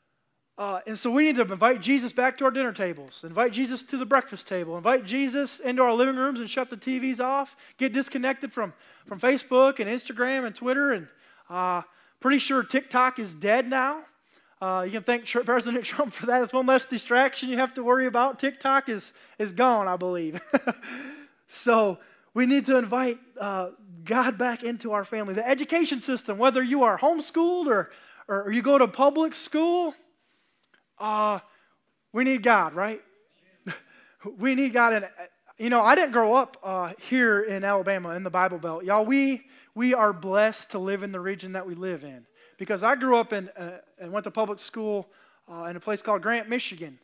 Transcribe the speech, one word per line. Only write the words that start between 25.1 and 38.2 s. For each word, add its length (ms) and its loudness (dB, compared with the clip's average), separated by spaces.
The 140 -2
education 520 2
system, 380 -4
whether 260 4
you 200 2
are 140 4
homeschooled 680 0
or, 240 2
or 240 -4
you 100 0
go 160 4
to 100 6
public 480 2
school, 580 0
uh, 420 0
we 100 0
need 180 0
God, 320 4
right? 280 -4
<laughs> 60 -10
We 160 0
need 180 0
God. 220 4
And, 120 -2
uh, 40 -14
you 120 -4
know, 120 4
I 140 8
didn't 160 2
grow 240 4
up, 280 2
uh, 300 -4
here 320 4
in 220 -4
Alabama 480 -2
in 120 -8